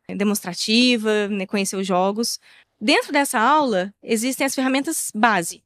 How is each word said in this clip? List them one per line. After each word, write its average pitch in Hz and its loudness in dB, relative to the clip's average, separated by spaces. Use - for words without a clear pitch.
demonstrativa, 214 0
né, 196 -4
conhecer 196 -2
os 190 -2
jogos. 196 0
Dentro 320 2
dessa 277 0
aula, 226 2
existem 247 -2
as 277 -4
ferramentas 269 -2
base, 214 0